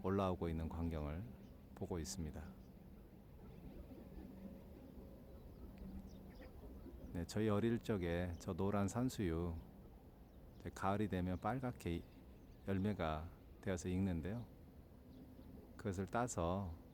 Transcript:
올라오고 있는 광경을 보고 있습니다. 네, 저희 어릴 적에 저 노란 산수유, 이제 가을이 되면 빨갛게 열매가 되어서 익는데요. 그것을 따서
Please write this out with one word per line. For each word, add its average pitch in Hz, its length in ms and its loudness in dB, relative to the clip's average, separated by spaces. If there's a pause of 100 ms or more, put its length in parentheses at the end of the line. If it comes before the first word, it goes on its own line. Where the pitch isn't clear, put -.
올라오고 92 460 6
있는 80 180 2
광경을 80 560 2 (520)
보고 92 240 0
있습니다. 78 440 -2 (4000)
네, 85 140 0
저희 107 200 4
어릴 107 320 6
적에 87 600 4
저 98 140 0
노란 98 360 6
산수유, 87 640 4 (1080)
이제 87 160 -4
가을이 101 320 4
되면 90 320 4
빨갛게 120 640 0 (640)
열매가 92 580 4 (360)
되어서 92 260 2
익는데요. 92 580 4 (1300)
그것을 95 300 2
따서 98 600 4 (240)